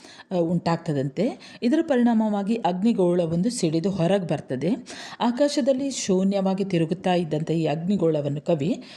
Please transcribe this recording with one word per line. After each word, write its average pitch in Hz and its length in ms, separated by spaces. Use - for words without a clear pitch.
ಆ, 190 40
ಉಂಟಾಗ್ತದಂತೆ. 170 1300
ಇದರ 247 200
ಪರಿಣಾಮವಾಗಿ 226 720
ಅಗ್ನಿಗೋಳವೊಂದು 180 960
ಸಿಡಿದು 170 400
ಹೊರಗೆ 180 360
ಬರ್ತದೆ. 143 420
ಆಕಾಶದಲ್ಲಿ 277 680
ಶೂನ್ಯವಾಗಿ 190 760
ತಿರುಗುತ್ತಾ 175 500
ಇದ್ದಂಥ 160 360
ಈ 160 160
ಅಗ್ನಿಗೋಳವನ್ನು 156 760
ಕವಿ 170 420